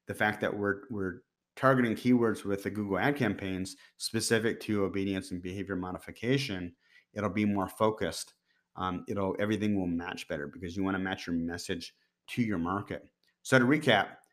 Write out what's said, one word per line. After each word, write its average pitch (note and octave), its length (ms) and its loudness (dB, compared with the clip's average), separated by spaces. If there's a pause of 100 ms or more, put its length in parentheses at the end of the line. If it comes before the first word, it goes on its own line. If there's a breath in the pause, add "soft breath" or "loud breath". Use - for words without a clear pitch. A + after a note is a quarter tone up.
the G2+ 80 -6
fact G#2+ 260 0
that G#2 160 0
we're, G2+ 320 -2
we're F#2+ 340 -6 (340)
targeting B2+ 380 4
keywords A#2 500 2
with G2 180 -2
the G2 80 -2
Google G2 280 -2
ad C#3 160 2
campaigns G2 640 -2 (220 soft breath)
specific A2+ 600 0
to G#2 240 0
obedience F#2+ 460 -2
and F2 120 -6
behavior F#2 340 -6
modification. F#2 960 -2 (380 soft breath)
It'll G#2 160 -2
be G#2 160 0
more G2+ 240 2
focused. A2 640 -2 (440)
Um, F2+ 300 -2
it'll, G2 320 -2
everything G#2 400 2
will F2+ 80 0
match F2 420 -4
better D2 180 -4
because E2+ 280 -10
you G2 80 -2
wanna F#2+ 160 0
match F#2+ 280 -4
your E2+ 100 -2
message E2+ 580 -4 (340)
to B2 140 -2
your G#2+ 160 0
market. F2+ 460 -4 (380)
So C3 160 6
to B2 80 6
recap, C3 400 6 (260)